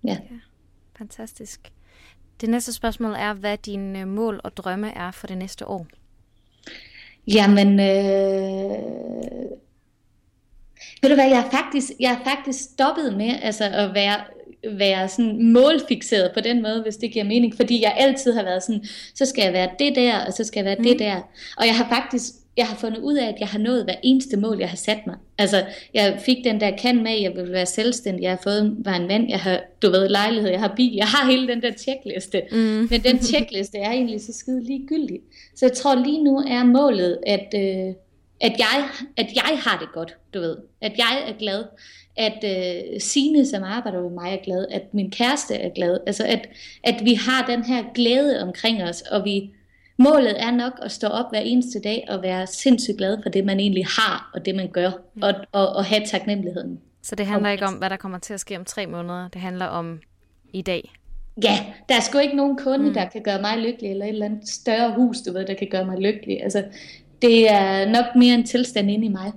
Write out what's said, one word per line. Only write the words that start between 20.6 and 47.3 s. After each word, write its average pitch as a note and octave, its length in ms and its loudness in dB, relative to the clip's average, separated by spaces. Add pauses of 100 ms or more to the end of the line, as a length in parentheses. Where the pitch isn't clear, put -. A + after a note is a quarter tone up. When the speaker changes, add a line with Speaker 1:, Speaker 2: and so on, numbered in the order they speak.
Speaker 1:
jeg F#3+ 40 -2
være G3 200 0
det A#3+ 120 6
Speaker 2:
Mhm. - 20 -4
Speaker 1:
der. G3+ 220 -2 (360)
Og A3+ 100 2
jeg A3+ 100 4
har A#3 120 2
faktisk, - 440 -2 (240)
jeg A#3+ 100 2
har G#3+ 100 -8
fundet A3+ 220 -6
ud D4 160 -2
af, C4 140 2
at G#3+ 120 -6
jeg G3+ 80 -4
har G3+ 100 -4
nået A3+ 260 0
hver F#3 180 -4
eneste C4 340 4
mål, G#3 220 0
jeg F#3 100 -2
har F#3 80 -8
sat G#3+ 300 -2
mig. F#3 100 -8 (220)
Altså, G3 260 4 (300)
jeg G3+ 300 2
fik B3+ 200 4
den G#3+ 160 2
der G3 160 0
kan A#3+ 260 2
med, A3 180 0
jeg F#3 160 0
vil F3+ 160 -8
være F#3 140 0
selvstændig, G#3+ 560 -2
jeg F3+ 80 0
har F#3 120 -2
fået G#3 420 0
mig F#3+ 120 -2
en F3 120 -2
mand, A3 200 2
jeg F#3+ 120 -2
har, F#3 200 0 (220)
du G3+ 80 6
ved, F#3+ 180 4
lejlighed, G#3 420 2
jeg F3+ 100 0
har G#3 160 0
bil, B3 180 2
jeg G3+ 120 0
har C4 240 2
hele B3+ 180 4
den A#3+ 140 -2
der A#3+ 100 -2
tjekliste. G#3 680 -6 (100)
Speaker 2:
Mm. A3 380 0
Speaker 1:
Men A3+ 120 2
den B3+ 160 4
tjekliste A3+ 600 -2
er G3+ 120 -4
egentlig A#3 300 -2
så A3+ 120 -14
skide B3+ 320 -6
ligegyldig. C4+ 560 -6 (360)
Så C4 100 2
jeg B3 60 6
tror, C#4 220 2
lige D4 300 2
nu C4+ 140 4
er B3 260 0
målet, A#3+ 600 6
at, G3+ 280 -2
øh, F#3+ 400 -2 (460)
at G#3+ 180 2
jeg, B3+ 300 0 (280)
at A#3 180 -2
jeg C4+ 280 0
har G3+ 160 -2
det D#3+ 160 -10
godt, E3 220 -10 (180)
du F#3+ 60 -6
ved. E3 160 -4 (240)
At G#3+ 180 -6
jeg A#3+ 300 0
er A3 100 -8
glad. G#3+ 260 -4 (520)
At, A3 280 -2
øh, F#3 560 -4
Signe, C#4+ 460 2
som G3 160 -4
arbejder F#3+ 400 -6
med F3 80 -6
mig, F3 220 -8
er F#3+ 120 -8
glad. F#3+ 260 -4
At G3 120 -6 (120)
min G3 160 -2
kæreste B3 440 -2
er - 200 -6
glad. F3 320 0
Altså, G#3 180 -4
at, A#3 240 -2 (360)
at A#3 200 0
vi A#3+ 100 6
har B3+ 320 0